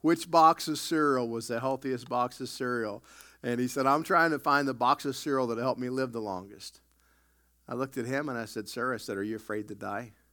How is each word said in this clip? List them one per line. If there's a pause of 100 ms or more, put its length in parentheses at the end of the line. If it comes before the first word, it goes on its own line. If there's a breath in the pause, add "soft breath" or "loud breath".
which
box
of
cereal
was
the
healthiest
box
of
cereal. (400 loud breath)
And
he
said,
"I'm
trying
to
find
the
box
of
cereal
that'll
help
me
live
the
longest." (840)
I
looked
at
him
and
I
said,
"Sir,"
I
said,
"are
you
afraid
to
die?" (200)